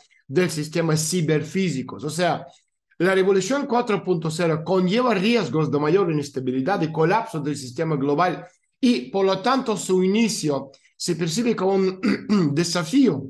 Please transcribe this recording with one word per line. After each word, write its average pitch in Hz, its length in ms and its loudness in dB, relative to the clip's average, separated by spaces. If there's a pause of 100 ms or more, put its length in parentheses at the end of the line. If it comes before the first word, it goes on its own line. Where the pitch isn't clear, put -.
(260)
del 170 240 0
sistema 156 460 -2
ciberfísicos. 156 1120 -2
O 151 40 -6
sea, 160 360 -2 (540)
la 185 140 2
revolución 190 540 2
cuatro 226 340 0
punto 160 300 -2
cero 160 320 0
conlleva 190 500 2
riesgos 180 560 0
de 135 80 0
mayor 170 320 2
inestabilidad 139 720 -2
y 156 100 -2
colapso 160 480 0
del 139 160 -4
sistema 156 400 -4
global 147 480 0 (340)
y, 240 300 2
por 196 160 0
lo 190 140 2
tanto, 247 360 0
su 185 260 0
inicio 185 680 0 (240)
se 170 220 -4
percibe 180 360 0
como 190 200 0
un 190 280 0
<clears throat> 156 520 2
desafío 170 760 2